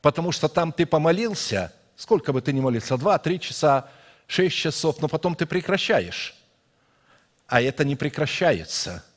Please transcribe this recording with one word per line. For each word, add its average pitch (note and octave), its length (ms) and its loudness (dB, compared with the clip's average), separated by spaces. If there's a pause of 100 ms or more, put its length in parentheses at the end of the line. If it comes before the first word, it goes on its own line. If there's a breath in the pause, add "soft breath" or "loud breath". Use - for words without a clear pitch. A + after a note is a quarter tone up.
Потому E3+ 300 2
что - 180 -2
там E3 240 0
ты E3+ 140 0
помолился, E3 840 0 (240)
сколько - 380 0
бы B2+ 80 0
ты D3+ 100 -2
ни C3+ 80 0
молился, B2+ 380 0
два, E3+ 220 2
три F3+ 200 -2
часа, - 480 2 (380 loud breath)
шесть - 320 0
часов, - 420 -2
но D3 80 -2
потом E3 280 -2
ты D#3+ 100 -2
прекращаешь. F3+ 920 -2 (1120 soft breath)
А B2 140 4
это C#3 240 0
не C#3 100 0
прекращается. B2+ 1080 -2 (120)